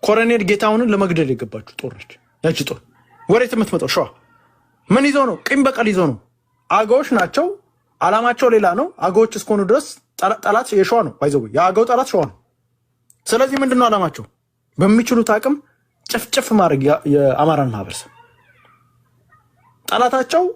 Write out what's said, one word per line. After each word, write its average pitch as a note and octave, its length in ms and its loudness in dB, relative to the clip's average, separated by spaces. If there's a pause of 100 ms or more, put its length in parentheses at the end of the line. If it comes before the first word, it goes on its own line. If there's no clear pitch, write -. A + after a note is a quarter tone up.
ኮሎኔል A3+ 420 2
ጌታሁንን G#3+ 460 0
ለመግደል F3 380 0
የገባችው A2+ 480 -8
ጦር B2 180 -12
ነች። - 160 -20 (340)
ያቺ D#3+ 200 0
ጦር D3+ 140 -10 (500)
ወዴት A#3 240 2
የምትመጣው? G#3 360 -2
ሸዋ። D3+ 160 0 (880)
ምን B3+ 140 2
ይዞ C#4+ 200 0
ነው? G#3+ 160 -4
ቂም C#4 220 -2
በቀል C4 260 0
ይዞ F#3+ 160 0
ነው። C3+ 120 -2 (540)
አገዎች A3 420 2
ናቸው፣ A3+ 340 0 (540)
አላማቸው A#3 500 2
ሌላ G#3+ 240 4
ነው። B3+ 120 -2 (120)
አገዎች G3+ 360 2
እስከሆኑ G#3 300 -4
ድረስ B3 220 0 (300)
ጠላ-፣ F#3+ 220 -2
ጠላት A3+ 320 -2
የሸዋ G#3 320 2
ነው። D#3 120 -4
ባይ D3 160 -2
ዘ C#3+ 60 -2
ወይ A2+ 160 -4
የአገው F#3 340 2
ጠላት B3 220 0
ሸዋ F#3+ 140 0
ነው። C3+ 120 -6 (920)
ስለዚህ C4 320 0
ምንድን B3+ 200 0
ነው B3 80 4
አላማቸው? F#3 380 -2 (540)
በሚችሉት A3+ 520 2
አቅም A3 240 0 (520)
ጭፍጭፍ - 460 -4
ማድረግ E3+ 300 2
ያ-፣ D3 240 2
የአማራን C#3+ 640 2
ማህበረሰብ። G#2 400 -10 (1800)
ጠላታቸው B3+ 540 0 (140)